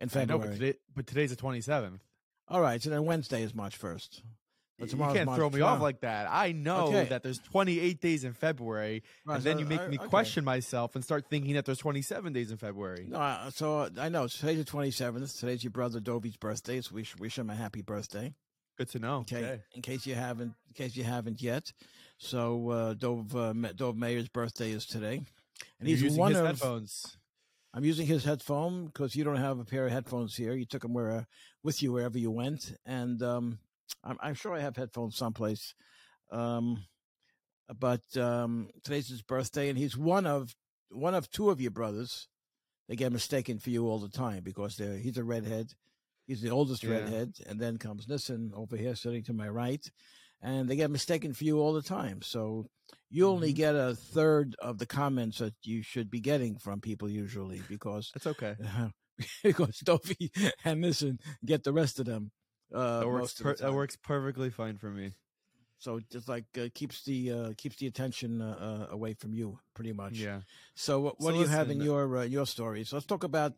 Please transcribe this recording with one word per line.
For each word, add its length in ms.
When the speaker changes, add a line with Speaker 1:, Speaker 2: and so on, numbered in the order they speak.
Speaker 1:
in 140
Speaker 2:
I 60
know, 180
but 120
Speaker 1:
February. 80
Speaker 2:
today, 200
but 140
today's 220
the 60
twenty-seventh. 640
Speaker 1:
All 140
right, 200
so 100
then 160
Wednesday 360
is 140
March 200
first. 460
But 60
Speaker 2:
You 60
Speaker 1:
tomorrow's 260
Speaker 2:
can't 100
Speaker 1:
March, 100
Speaker 2:
throw 140
me 120
off 80
Speaker 1:
tomorrow. 120
Speaker 2:
like 200
that. 280
I 220
know 380
Speaker 1:
Okay. 160
Speaker 2:
that 180
there's 160
twenty-eight 600
days 220
in 120
February, 680
Speaker 1:
Right, 80
Speaker 2:
and 80
then 140
Speaker 1:
so, 20
Speaker 2:
you 80
make 140
Speaker 1:
uh, 80
Speaker 2:
me 100
Speaker 1:
okay. 80
Speaker 2:
question 380
myself 500
and 80
start 260
thinking 260
that 100
there's 140
twenty-seven 540
days 200
in 40
February. 540
Speaker 1:
No, 80
I, 340
so 460
I 100
know. 200
Today's 300
the 60
twenty-seventh. 760
Today's 240
your 80
brother 260
Dovi's 380
birthday, 460
so 120
we 80
sh-, 160
wish 180
him 140
a 60
happy 260
birthday. 500
Speaker 2:
Good 120
to 100
know. 180
Speaker 1:
Okay, 200
Speaker 2:
Okay. 240
Speaker 1:
in 80
case 240
you 80
haven't, 400
in 60
case 220
you 80
haven't 360
yet. 320
So, 520
uh, 240
Dov, 420
uh, 180
Ma-, 180
Dov 240
Meir's 320
birthday 420
is 160
today, 300
and 100
Speaker 2:
You're 100
Speaker 1:
he's 120
Speaker 2:
using 160
Speaker 1:
one 140
Speaker 2:
his 80
Speaker 1:
of 60
Speaker 2:
headphones. 720
Speaker 1:
I'm 120
using 220
his 180
headphone 640
'cause 260
you 80
don't 140
have 240
a 40
pair 220
of 60
headphones 440
here. 180
You 100
took 200
'em 80
where, 180
uh, 140
with 200
you 100
wherever 260
you 140
went, 520
and, 380
um, 360
I'm, 180
I'm 140
sure 200
I 60
have 160
headphones 400
someplace. 580
Um, 520
but, 380
um, 540
today's 260
his 140
birthday, 460
and 100
he's 180
one 300
of, 280
one 240
of 160
two 200
of 100
your 120
brothers. 560
They 80
get 160
mistaken 460
for 120
you 160
all 140
the 80
time 340
because 340
they're, 220
he's 200
a 60
redhead. 500
He's 140
the 100
oldest 340
Speaker 2:
Yeah. 80
Speaker 1:
redhead, 420
and 160
then 160
comes 320
Nissen 460
over 240
here 160
sitting 300
to 100
my 120
right, 400
and 280
they 80
get 140
mistaken 440
for 100
you 140
all 160
the 80
time. 400
So 440
you 180
only 220
Speaker 2:
Mm-hmm. 60
Speaker 1:
get 180
a 200
third 640
of 200
the 80
comments 520
that 140
you 180
should 280
be 100
getting 360
from 240
people 300
usually 580
because 460
Speaker 2:
That's 140
okay. 300
Speaker 1:
<laughs> 840
because 380
Dovi 500
and 160
Nissen 380
get 180
the 120
rest 260
of 60
them, 240
uh, 280
Speaker 2:
That 80
works 120
Speaker 1:
most 120
of 60
the 60
Speaker 2:
per-, 120
that 100
Speaker 1:
time. 80
Speaker 2:
works 220
perfectly 520
fine 300
for 120
me. 220
Speaker 1:
So 200
it 120
just, 200
like, 160
uh, 160
keeps 320
the, 260
uh, 280
keeps 180
the 120
attention, 520
uh, 500
uh, 40
away 180
from 220
you, 240
pretty 180
much. 220
Speaker 2:
Yeah. 260
Speaker 1:
So 260
what, 200
what 120
Speaker 2:
So 20
Speaker 1:
do 80
you 60
have 200
in 100
Speaker 2:
listen 60
Speaker 1:
your, 340
uh, 40
your 240
stories? 440
Let's 140
talk 180
about. 360